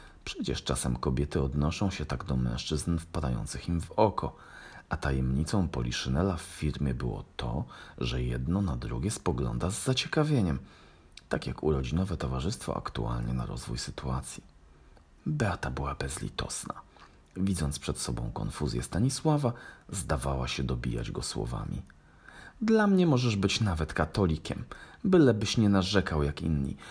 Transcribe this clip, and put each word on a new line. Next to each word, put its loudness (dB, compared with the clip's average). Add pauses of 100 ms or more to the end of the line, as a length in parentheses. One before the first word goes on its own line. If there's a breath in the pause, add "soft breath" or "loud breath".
(240 loud breath)
Przecież -6
czasem 0
kobiety 0
odnoszą 0
się -6
tak -6
do -2
mężczyzn 0
wpadających -4
im 2
w -8
oko, 2 (520 loud breath)
a -4
tajemnicą 2
Poliszynela 0
w -8
firmie -2
było -4 (120)
to, -2 (340 loud breath)
że -2
jedno 0
na 0
drugie -2
spogląda -2
z -4
zaciekawieniem, 2 (720 loud breath)
tak -2
jak -6
urodzinowe 0
towarzystwo -2
aktualnie -4
na -2
rozwój -6
sytuacji. -6 (840 soft breath)
Beata 0
była -4
bezlitosna. -6 (600 loud breath)
Widząc 0
przed -4
sobą -4
konfuzję -2
Stanisława, 2 (360 loud breath)
zdawała -2
się -4
dobijać -2
go -6
słowami. -6 (800 loud breath)
Dla 6
mnie 8
możesz 4
być 2
nawet 0
katolikiem, 0 (420 loud breath)
Bylebyś 6
nie 6
narzekał 4
jak 0
inni. 0 (140)